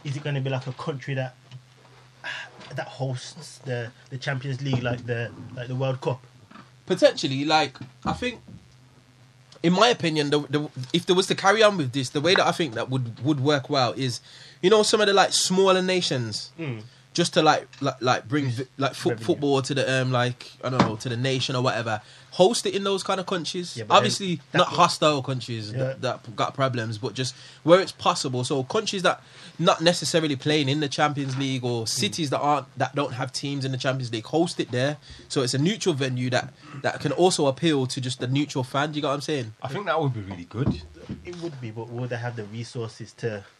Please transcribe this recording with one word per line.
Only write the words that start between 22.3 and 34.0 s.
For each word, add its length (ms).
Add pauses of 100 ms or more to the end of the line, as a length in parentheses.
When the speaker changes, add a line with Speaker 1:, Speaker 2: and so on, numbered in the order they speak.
Speaker 2:
Host 340
it 80
in 100
those 180
kind 160
of 60
countries. 540
Speaker 1:
Yeah, 60
but 100
then 20
Speaker 2:
Obviously, 380 (180)
Speaker 1:
that 60
Speaker 2:
not 120
Speaker 1:
would 60
Speaker 2:
hostile 460
countries 500
Speaker 1:
Yeah. 60
Speaker 2:
that, 240
that 340
got 160
problems, 460
but 160
just 200 (280)
where 180
it's 120
possible. 520
So 200
countries 400
that 180 (360)
not 220
necessarily 560
playing 320
in 120
the 80
Champions 500
League 260
or 200
Speaker 1:
Mm. 40
Speaker 2:
cities 400
that 120
aren't, 260 (120)
that 160
don't 200
have 180
teams 320
in 80
the 60
Champions 340